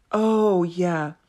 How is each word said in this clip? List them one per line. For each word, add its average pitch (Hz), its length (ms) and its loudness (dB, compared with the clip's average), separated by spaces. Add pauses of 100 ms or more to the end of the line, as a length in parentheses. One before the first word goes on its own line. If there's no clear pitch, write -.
(120)
oh, 214 500 2
yeah. 170 520 -2 (140)